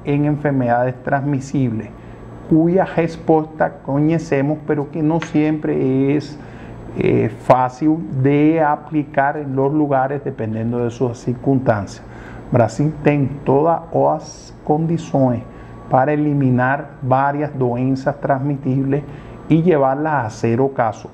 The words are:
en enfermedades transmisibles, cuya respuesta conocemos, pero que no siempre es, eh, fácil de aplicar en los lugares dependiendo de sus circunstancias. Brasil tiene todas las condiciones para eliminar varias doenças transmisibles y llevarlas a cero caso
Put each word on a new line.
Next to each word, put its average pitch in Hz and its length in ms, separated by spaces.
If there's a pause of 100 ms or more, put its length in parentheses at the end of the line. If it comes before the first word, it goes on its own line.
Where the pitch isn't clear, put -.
en 143 200
enfermedades 127 760
transmisibles, 131 840 (600)
cuya 170 360
respuesta 160 1000
conocemos, 147 760 (100)
pero 147 220
que 165 120
no 160 180
siempre 151 960
es, - 220 (600)
eh, 113 320 (140)
fácil 127 520 (260)
de 147 380
aplicar 151 800
en 139 180
los 139 160
lugares 143 500
dependiendo 117 600
de 117 60
sus 117 280
circunstancias. 123 840 (460)
Brasil 127 420 (100)
tiene 143 280 (140)
todas 156 360 (140)
las 147 680
condiciones 151 800 (480)
para 135 240
eliminar 143 800 (100)
varias 139 580
doenças 131 640
transmisibles 135 840 (460)
y 160 140
llevarlas 143 640
a - 20
cero 117 460
caso 113 400